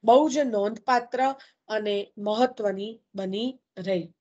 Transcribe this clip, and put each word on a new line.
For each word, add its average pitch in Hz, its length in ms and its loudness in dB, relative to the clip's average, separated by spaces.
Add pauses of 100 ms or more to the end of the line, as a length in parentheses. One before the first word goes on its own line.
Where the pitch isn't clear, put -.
બહુ 262 240 8
જ 262 100 -2
નોંધપાત્ર 240 960 0 (340)
અને 208 500 -4
મહત્વની 214 800 -2 (140)
બની 196 460 -6 (180)
રહી. 180 420 -4